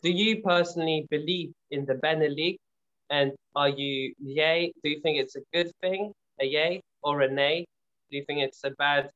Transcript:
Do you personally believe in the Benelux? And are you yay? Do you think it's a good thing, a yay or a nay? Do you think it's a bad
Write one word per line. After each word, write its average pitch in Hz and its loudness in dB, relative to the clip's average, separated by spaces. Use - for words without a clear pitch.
Do 170 2
you 214 2
personally 170 2
believe 156 -4
in 143 -4
the 131 0
Benelux? 156 0
And 139 2
are 143 2
you 139 -4
yay? 160 0
Do 151 -2
you 151 -4
think 151 0
it's 131 -4
a 135 -10
good 170 0
thing, 190 -4
a 139 2
yay 156 0
or 147 0
a 135 4
nay? 143 2
Do 139 -8
you 143 -6
think 147 -4
it's 135 -4
a 139 -2
bad 143 0